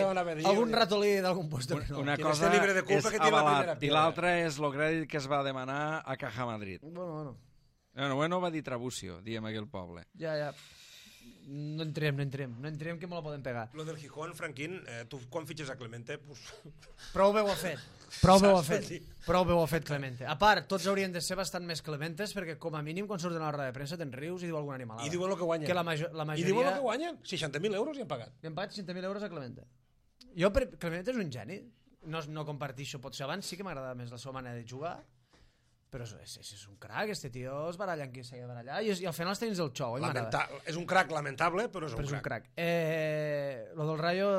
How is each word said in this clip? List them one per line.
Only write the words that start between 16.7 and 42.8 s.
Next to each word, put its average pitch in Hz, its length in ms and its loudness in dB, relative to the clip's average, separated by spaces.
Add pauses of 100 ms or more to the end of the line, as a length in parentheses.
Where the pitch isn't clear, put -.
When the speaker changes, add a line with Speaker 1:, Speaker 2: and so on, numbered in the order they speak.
Speaker 2:
Prou 196 220 6
bé 214 80 6
ho 202 80 4
ha 185 80 2
fet. 156 240 -4 (400)
Prou 185 180 12
bé 196 120 10
ho 185 80 10
ha - 40 6
Speaker 1:
Saps? 165 280 0
Speaker 2:
fet. 175 160 -10 (180)
Prou 180 220 6
bé 175 100 6
ho 165 60 6
ha 156 40 4
fet 160 200 0
Clemente. 131 420 -4
A 151 80 0
part, 202 320 8
tots 185 180 0
haurien 196 240 2
de 175 140 -4
ser 185 140 -4
bastant 180 260 -4
més 165 160 -6
clementes, 160 560 -6
perquè 165 240 -4
com 160 160 -4
a 147 80 -4
mínim 175 240 -4
quan 202 100 -4
surten 165 220 -2
a 156 80 -2
la - 80 0
roda 139 140 -2
de 120 40 -10
premsa 143 220 -6
te'n 151 160 -6
rius 175 320 -6
i 170 60 -4
diu 156 100 -2
alguna 143 160 -6
animalada. 117 300 -8
Speaker 1:
I - 20 -4
diuen 180 240 0
lo 180 80 0
que 180 80 2
guanyen. 165 180 0
Speaker 2:
Que 180 60 2
la 175 100 2
majo-, 165 300 -2
la 156 140 -4 (100)
Speaker 1:
I 165 60 0
diuen 185 100 4
lo 226 80 4
Speaker 2:
majoria 277 160 4
Speaker 1:
que 277 80 0
guanyen. 277 340 -2 (140)
Seixanta 147 260 -2
mil 208 220 0
euros 285 160 -2
i 240 80 -8
han 143 80 -8
pagat. 113 300 -8
Speaker 2:
Li 156 100 -10
han - 80 -10
pagat 196 160 -6
seixanta 180 160 -8
mil 185 160 -6
euros 202 160 -6
a 202 80 -8
Clemente. 135 320 -10 (720)
Jo, 190 160 6
per... - 240 2
Clemente 175 340 -4
és 254 60 -4
un 180 160 -2
geni. 120 300 -10 (420)
No, 160 240 -6
no 156 160 -6
compartixo, 139 560 -8
potser 135 240 -8
abans 180 200 -6
sí 175 120 -8
que 196 80 -10
m'agradava 135 320 -8
més 120 160 -10
la 117 80 -12
seva 131 160 -10
manera 123 180 -10
de 117 140 -10
jugar... 139 300 -8 (880)
Però 120 160 -10
és, 107 60 -12 (260)
és, - 160 -16
és 101 160 -18
un 101 80 -20
crac, 127 320 -6
este 165 240 -8
tio 131 380 -8
es 175 40 -12
baralla 175 300 -4
amb 127 80 -12
qui 131 100 -12
s'ha 123 140 -16
de 123 80 -12
barallar, 123 300 -10 (100)
i, 214 80 4
és, 180 80 -2
i 185 80 -2
al 156 80 -4
final 170 160 0
els 196 80 -6
tècnics 220 160 -2
del 156 160 0
xou, 120 220 -2
a - 20 -2
mi 147 80 -2
m'agrada. 120 240 -2
Speaker 1:
Lamenta-, 139 300 -2 (100)
és 160 80 -4
un 175 80 -4
crac 180 260 4
lamentable, 160 600 0
però 156 160 -6
és 117 60 -6
un - 20 -4
Speaker 2:
Però 147 100 -2
és 139 60 -4
un 139 80 -4
Speaker 1:
crac. 120 240 -4
Speaker 2:
crac. - 60 -20 (100)
Eh, 151 1120 0